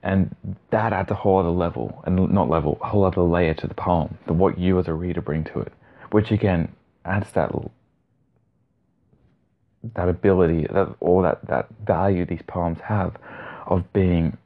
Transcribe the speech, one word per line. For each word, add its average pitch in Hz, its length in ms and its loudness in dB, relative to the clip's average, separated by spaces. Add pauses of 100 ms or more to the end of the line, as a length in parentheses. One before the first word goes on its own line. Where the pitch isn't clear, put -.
and 95 320 0 (360)
that 110 220 0
adds 95 180 -2
a 104 40 0
whole 95 240 2
other 85 120 2
level, 85 540 -4
and 90 260 2
not 90 180 2
level, 76 320 0
a - 80 -8
whole 101 160 2
other 92 180 2
layer 85 320 2
to - 120 -8
the - 80 -8
poem, 87 520 -2
the, - 60 -2
what 87 240 2
you 90 220 2
as 87 80 -2
a 82 80 -4
reader 85 260 -6
bring 78 240 -4
to - 160 -8
it, - 120 -10 (400)
which 107 180 2
again 95 380 2 (360)
adds 98 280 -4
that 78 200 0
l-, - 200 -6 (2250)
that 90 140 -2
ability, 87 600 4
that, - 300 0
or 90 220 4
that, - 240 0
that - 200 -2 (180)
value 92 400 2
these 85 220 -6
poems 85 360 -4
have 98 340 -2 (500)
of 92 260 -2
being 87 540 2